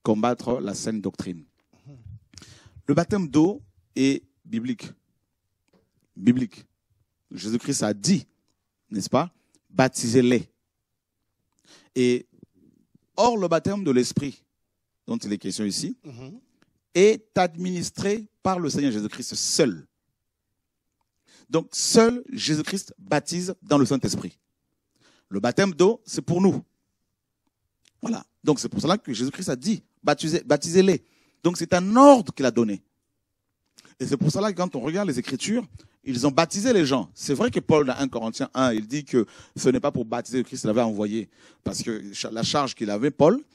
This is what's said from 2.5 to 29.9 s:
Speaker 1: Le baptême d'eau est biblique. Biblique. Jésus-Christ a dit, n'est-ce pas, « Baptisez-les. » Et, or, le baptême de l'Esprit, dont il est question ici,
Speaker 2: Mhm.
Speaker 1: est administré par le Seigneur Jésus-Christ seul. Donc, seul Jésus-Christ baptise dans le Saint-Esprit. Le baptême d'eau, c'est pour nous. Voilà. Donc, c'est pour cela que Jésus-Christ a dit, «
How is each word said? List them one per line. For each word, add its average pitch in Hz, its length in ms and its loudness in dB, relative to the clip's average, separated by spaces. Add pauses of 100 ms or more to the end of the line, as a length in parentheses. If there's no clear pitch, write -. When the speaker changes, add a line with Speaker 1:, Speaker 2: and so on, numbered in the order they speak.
Speaker 1:
Le 143 80 2
baptême 170 340 0
d'eau 160 320 2 (360)
est 135 260 0 (220)
biblique. 113 480 -8 (1200)
Biblique. 120 480 0 (680)
Jésus-Christ 113 500 -4
a 107 100 0
dit, 131 360 0 (600)
n'est-ce 104 220 -8
pas, « 160 220 0 (380)
Baptisez-les. » 123 800 2 (1500)
Et, 123 320 0 (880)
or, 233 200 4
le 185 120 -2
baptême 180 340 0
de 160 80 0
l'Esprit, 127 540 0 (640)
dont 117 80 -4
il 104 160 -6
est 101 60 -4
question 107 260 -6
ici, 104 400 -6
Speaker 2:
Mhm. 131 340 -18 (560)
Speaker 1:
est 202 420 2
administré 185 920 -4 (160)
par 185 160 -2
le 156 100 -2
Seigneur 143 220 0
Jésus-Christ 107 420 -6
seul. 107 540 0 (1600)
Donc, 165 220 0
seul 233 500 4 (100)
Jésus-Christ 156 640 -4
baptise 175 640 -4
dans 147 180 2
le 131 80 4
Saint-Esprit. 113 520 -4 (920)
Le 98 100 -4
baptême 165 340 0
d'eau, 185 320 4
c'est - 160 -8
pour 170 180 0
nous. 190 220 2 (1400)
Voilà. 233 240 -8 (200)
Donc, 151 160 0
c'est - 80 -8
pour 101 120 -6
cela 165 180 0
que - 140 -10
Jésus-Christ 131 360 -6
a 143 80 -2
dit, « 165 260 -4 (220)